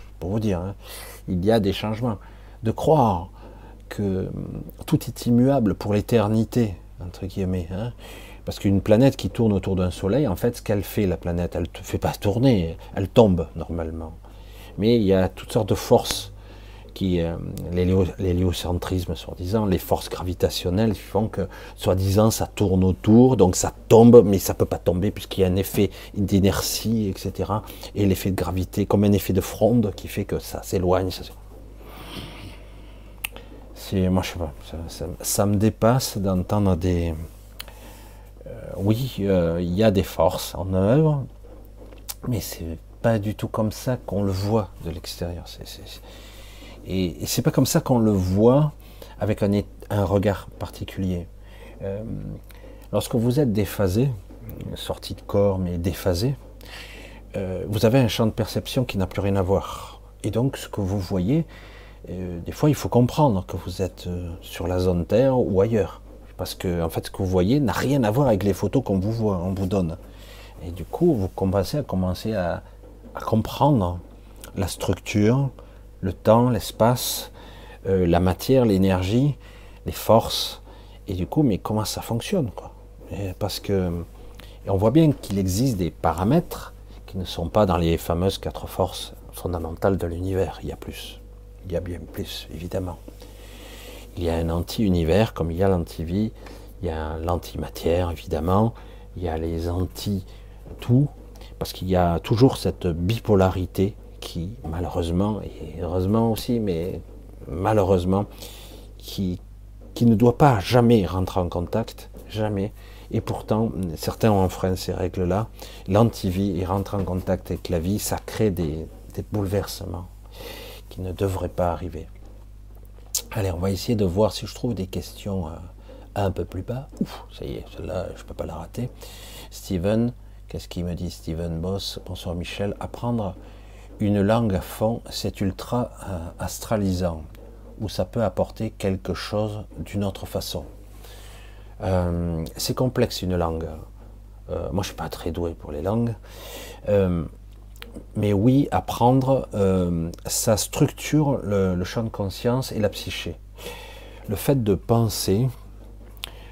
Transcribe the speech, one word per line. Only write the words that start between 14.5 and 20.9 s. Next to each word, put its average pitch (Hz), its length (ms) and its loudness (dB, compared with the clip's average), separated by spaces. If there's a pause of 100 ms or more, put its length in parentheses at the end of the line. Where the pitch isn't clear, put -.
Mais 113 200 6
il 113 40 4
y 95 120 6
a 92 160 4
toutes - 220 -14
sortes 107 180 0
de 110 60 4
forces - 560 2 (640)
qui, 90 280 2
euh, 85 140 -2 (360)
l'hélio-, 90 340 4 (140)
l'héliocentrisme, 90 960 0
soi-disant, 95 500 -2
les 165 140 4
forces - 300 -2
gravitationnelles 90 840 0